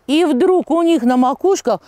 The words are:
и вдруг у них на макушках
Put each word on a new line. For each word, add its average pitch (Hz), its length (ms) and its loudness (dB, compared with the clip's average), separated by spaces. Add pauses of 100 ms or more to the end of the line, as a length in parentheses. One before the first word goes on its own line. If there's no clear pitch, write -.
и 320 200 0
вдруг 349 440 0
у 330 120 0
них 330 200 0
на 247 140 0
макушках 254 720 -2